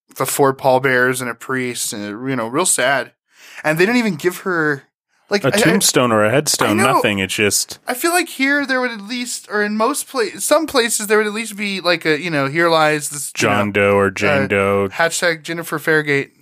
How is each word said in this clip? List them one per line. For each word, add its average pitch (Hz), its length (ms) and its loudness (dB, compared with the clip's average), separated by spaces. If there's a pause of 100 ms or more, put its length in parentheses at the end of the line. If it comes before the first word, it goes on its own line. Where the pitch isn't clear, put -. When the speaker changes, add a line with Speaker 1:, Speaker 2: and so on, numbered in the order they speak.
(160)
Speaker 1:
the 135 100 -2
four 135 260 2
pallbearers 127 680 2
and 123 100 -6
a 113 60 -8
priest, 127 560 -6
and, 107 360 -8
you 135 60 -2
know, 113 140 -4
real 156 180 0
sad. 131 460 0 (500)
And 156 160 0
they 180 80 6
didn't 247 140 2
even 208 160 0
give 180 220 -2
her, 156 440 -2 (460)
like, 208 160 -2
Speaker 2:
A - 20 2
Speaker 1:
I, 127 40 4
I 104 100 2
Speaker 2:
tombstone 131 500 2
or 107 140 4
a 107 80 4
headstone, 123 480 0
Speaker 1:
I - 20 2
know. 127 120 2
Speaker 2:
nothing. 104 260 0
It's 95 120 -2
just - 540 -2
Speaker 1:
I 247 80 -4
feel 339 160 -2
like 349 180 -2
here 277 380 -2
there 254 140 0
would 247 100 -2
at 214 120 -12
least, 247 460 -10
or 208 140 -2
in 208 140 -2
most 240 320 -2
pla-, 226 320 -4
some 302 260 2
places 233 400 -2
there 214 120 4
would 214 100 0
at 208 60 -6
least 214 220 -8
be, 196 240 -6
like, 170 240 0
a, 156 160 2
you 180 80 -6
know, 139 200 0
"Here 170 200 0
lies 151 420 2
this," 143 180 -10
you - 140 -6
Speaker 2:
John 104 260 2
Speaker 1:
know, 101 60 -4
Speaker 2:
Doe 101 220 4
or 98 140 4
Jane 135 320 0
Speaker 1:
uh, 98 60 -2
Speaker 2:
Doe. 101 400 2
Speaker 1:
hashtag 165 560 -2
Jennifer 165 340 -6
Fairgate. 151 640 0